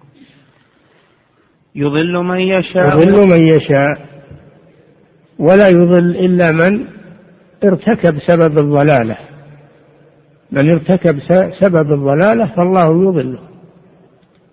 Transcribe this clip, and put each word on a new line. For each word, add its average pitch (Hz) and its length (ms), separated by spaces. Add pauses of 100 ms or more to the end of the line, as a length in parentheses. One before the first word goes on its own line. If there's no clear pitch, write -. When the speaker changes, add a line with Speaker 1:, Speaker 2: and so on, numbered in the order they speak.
(1800)
Speaker 1:
يضل 156 480
من 180 160
يشاء. 185 480
Speaker 2:
يضل 190 400
من 170 140
يشاء، 147 720 (1300)
ولا 190 300
يضل 175 400
إلا 180 420
من 185 340 (760)
ارتكب 185 540 (100)
سبب 165 300
الضلالة. 143 600 (1300)
من 139 180
ارتكب 165 500
س-، 185 400
سبب 165 320
الضلالة 156 540
فالله 180 380
يضله، 160 560 (1120)